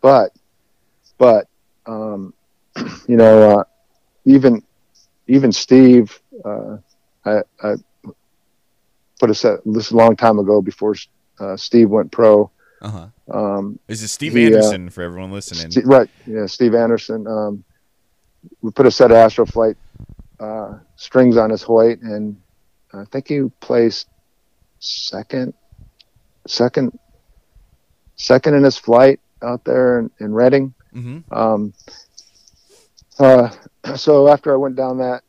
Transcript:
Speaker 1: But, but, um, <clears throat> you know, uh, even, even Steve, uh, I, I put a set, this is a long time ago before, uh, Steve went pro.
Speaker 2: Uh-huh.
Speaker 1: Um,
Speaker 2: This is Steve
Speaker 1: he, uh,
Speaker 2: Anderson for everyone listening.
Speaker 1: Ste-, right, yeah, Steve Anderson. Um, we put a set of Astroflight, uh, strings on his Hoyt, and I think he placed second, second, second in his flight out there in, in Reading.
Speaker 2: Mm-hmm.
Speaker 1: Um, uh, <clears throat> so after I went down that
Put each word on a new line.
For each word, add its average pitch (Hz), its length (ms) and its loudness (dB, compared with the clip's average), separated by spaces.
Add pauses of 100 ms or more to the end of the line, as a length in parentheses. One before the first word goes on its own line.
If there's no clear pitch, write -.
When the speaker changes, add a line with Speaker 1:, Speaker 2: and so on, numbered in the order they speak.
Speaker 1:
But, 127 320 4 (840)
but, 113 280 4 (400)
um, 107 480 -12 (360)
<clears throat> - 380 -14
you 120 80 0
know, 110 440 6
uh, 95 40 -8 (600)
even, 131 380 2 (640)
even 131 240 2
Steve, 123 720 4 (240)
uh, 107 320 -12 (480)
I, 104 160 -2 (220)
I 104 120 -4 (1400)
put 117 120 0
a 107 40 0
set, - 300 -2
this 110 220 -4
is - 60 -14
a 117 40 0
long 113 180 4
time 110 240 0
ago 101 240 0
before, 101 320 -6 (460)
uh, 95 160 -12
Steve 113 340 0
went 107 220 -4
pro. 104 360 2 (320)
Speaker 2:
Uh-huh. 98 260 -16 (240)
Speaker 1:
Um, 101 480 -8 (100)
Speaker 2:
This 110 140 -12
is 107 100 -12
Steve 147 220 -12
Speaker 1:
he, 120 100 2
uh, 110 120 4
Speaker 2:
Anderson 98 340 0
for 90 120 -16
everyone 90 300 -14
listening. 85 400 -14
Speaker 1:
Ste-, 120 140 -2
right, 131 220 4 (180)
yeah, 107 200 -10
Steve 117 280 -2
Anderson. 113 520 -4
Um, 104 380 -10 (960)
we 110 100 -10
put 131 160 0
a 120 40 6
set 120 200 2
of 113 60 6
Astroflight, 113 600 2 (640)
uh, 107 380 -14 (180)
strings 123 400 0
on 110 140 0
his 110 120 -8
Hoyt, 117 400 0
and 107 340 -12 (560)
I 101 120 -20
think - 240 -14
he 143 140 -4 (180)
placed 117 480 -2 (720)
second, - 760 -12 (920)
second, 123 520 -4 (1200)
second 131 320 0
in 139 80 2
his 135 140 2
flight 131 440 2 (220)
out 120 220 -10
there 127 340 -2
in, 113 120 -8 (100)
in 107 120 -10
Reading. 131 400 0 (220)
Speaker 2:
Mm-hmm. 123 400 -16
Speaker 1:
Um, 107 380 -4 (1500)
uh, 127 320 4 (220)
<clears throat> - 240 -14
so 143 320 2
after 147 240 0
I 131 40 0
went 135 200 -6
down 131 220 -6
that 123 300 -8